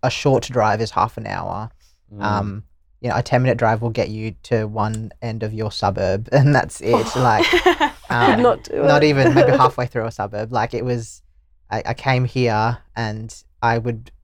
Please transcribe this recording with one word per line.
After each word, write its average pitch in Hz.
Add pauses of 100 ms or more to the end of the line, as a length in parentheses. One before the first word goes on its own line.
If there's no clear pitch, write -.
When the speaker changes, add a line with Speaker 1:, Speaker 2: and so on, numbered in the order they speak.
Speaker 1:
a 131
short 131
drive 107
is 113
half 98
an 110
hour. 98 (420)
Speaker 2:
Mm. 101
Speaker 1:
Um, 104 (380)
you 120
know, -
a 123
ten-minute 127
drive 113
will 117
get 110
you 110 (100)
to 110
one 110
end 113
of 107
your 110
suburb, 98
<laughs> -
and 143
that's -
it. - (100)
Speaker 3:
<laughs> -
Speaker 1:
Like, 127 (640)
um, 240
Speaker 3:
Could 240
not 240
do -
Speaker 1:
not 147
Speaker 3:
it. 151
Speaker 1:
even 143
maybe -
Speaker 3:
<laughs> 175
Speaker 1:
halfway 127
through 113
a 107
suburb. 104
Like, 110
it 120
was, 120 (480)
I, 107
I 120
came 127
here 117 (160)
and 110 (280)
I 117
would 117 (120)